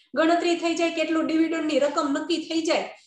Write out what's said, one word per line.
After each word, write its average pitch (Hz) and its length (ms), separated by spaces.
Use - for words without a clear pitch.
ગણતરી 339 420
થઈ 330 180
જાય, 339 160
કેટલું 320 360
ડિવિડન્ડની 320 520
રકમ 294 320
નક્કી 302 260
થઈ 320 240
જાય 294 220